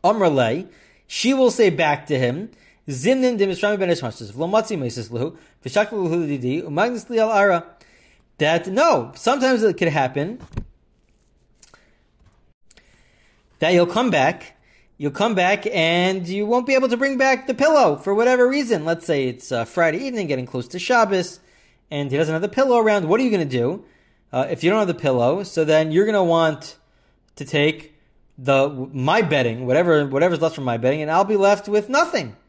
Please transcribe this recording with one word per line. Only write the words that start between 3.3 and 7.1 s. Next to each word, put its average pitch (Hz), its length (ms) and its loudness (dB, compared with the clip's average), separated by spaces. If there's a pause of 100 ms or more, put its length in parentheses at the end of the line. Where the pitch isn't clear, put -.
de 196 80 2
Misrami 196 320 -2
ben 185 120 0
Ishmashtis, 117 420 -4
v'lo 160 180 -6
matzi 214 260 0
meisis 120 320 -8
luhu, 120 280 -6 (280)
v'shaklu 208 440 -2
luhu 165 180 -2
didi, 139 360 -4
umagnis 208 460 -4
li 226 120 -2